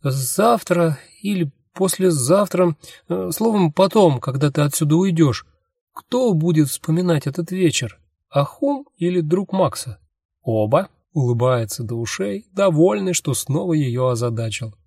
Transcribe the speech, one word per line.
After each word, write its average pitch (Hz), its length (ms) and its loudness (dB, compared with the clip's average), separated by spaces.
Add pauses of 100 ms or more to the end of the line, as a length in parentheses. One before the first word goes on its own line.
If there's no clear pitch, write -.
«Завтра 165 960 0 (260)
или 185 280 -2 (220)
послезавтра, 180 1040 2 (320)
э, 185 240 -4
словом, 208 400 0
потом, 185 480 4
когда 135 280 -2
ты 147 120 0
отсюда 147 340 0
уйдёшь, 165 500 2 (460)
кто 247 420 -2
будет 156 360 2
вспоминать 165 580 0
этот 165 240 -6
вечер, 175 480 -2 (300)
Ахум 277 680 -2
или 180 240 -2
друг 175 320 -2
Макса?» 170 480 -4 (460)
«Оба», — 113 440 0 (240)
улыбается 123 720 0
до 113 120 -8
ушей, 196 580 -6
довольный, 190 600 2
что 147 200 -4
снова 170 400 -2
её 127 360 0
озадачил. 113 680 -4 (120)